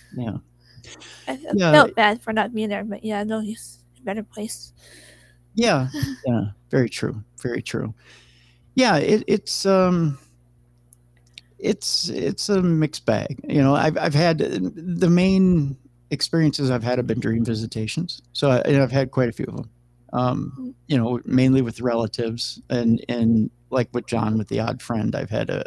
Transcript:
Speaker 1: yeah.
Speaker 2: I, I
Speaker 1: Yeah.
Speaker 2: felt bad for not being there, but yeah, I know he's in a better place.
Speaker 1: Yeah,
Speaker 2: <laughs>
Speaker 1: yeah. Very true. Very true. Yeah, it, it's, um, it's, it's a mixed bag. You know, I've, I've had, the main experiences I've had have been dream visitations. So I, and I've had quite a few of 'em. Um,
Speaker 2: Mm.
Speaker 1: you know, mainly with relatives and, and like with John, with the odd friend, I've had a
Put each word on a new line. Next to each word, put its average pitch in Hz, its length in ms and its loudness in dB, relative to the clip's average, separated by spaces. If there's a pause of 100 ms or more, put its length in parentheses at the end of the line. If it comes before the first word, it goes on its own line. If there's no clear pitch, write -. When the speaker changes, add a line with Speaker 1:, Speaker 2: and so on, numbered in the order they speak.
(160)
Speaker 1:
yeah. 120 220 -6 (920)
Speaker 2:
I, - 60 -8
I 269 60 -10 (140)
Speaker 1:
Yeah. 185 200 4
Speaker 2:
felt 302 220 8
bad 214 260 2
for 220 100 -8
not 220 220 -2
being 214 160 -4
there, 202 160 -4
but 208 180 -10
yeah, 214 160 -4
I 208 60 -4
know 220 160 -4
he's - 380 -10 (180)
in - 60 -20
a - 20 -14
better 202 180 -6
place. - 480 -12 (840)
Speaker 1:
Yeah, 165 340 2 (180)
Speaker 2:
<laughs> 262 180 -10
Speaker 1:
yeah. 110 220 0 (240)
Very 127 180 2
true. - 320 -6 (200)
Very 117 200 -6
true. 113 320 -6 (800)
Yeah, 233 220 4
it, - 300 2
it's, - 380 -2
um, 180 520 2 (1400)
it's, - 500 -2
it's - 400 -4
a 196 120 2
mixed 160 440 0
bag. 107 420 -2
You 147 140 4
know, 139 140 6
I've, 156 220 2
I've 156 160 0
had, 160 260 4
the 170 680 -2
main 180 680 4 (340)
experiences 147 600 0
I've 120 120 0
had 123 140 0
have 123 100 -2
been 117 120 0
dream 113 260 0
visitations. 113 760 -4 (120)
So 143 180 2
I, 123 80 4
and 139 220 4
I've 123 100 0
had 135 200 0
quite 127 180 2
a 117 40 -8
few - 120 -6
of 117 140 -10
'em. 110 100 -12 (440)
Um, 123 440 -2
Speaker 2:
Mm. 262 160 -12 (140)
Speaker 1:
you 143 100 0
know, 120 280 0
mainly 131 360 4
with 117 200 -6
relatives 117 880 -4
and, 117 400 2
and 113 400 2 (200)
like 123 220 0
with 120 140 -4
John, 110 320 -2
with 107 100 -2
the 110 140 -2
odd 113 200 -4
friend, 110 340 -2
I've 92 140 -6
had 110 200 -2
a 95 180 -4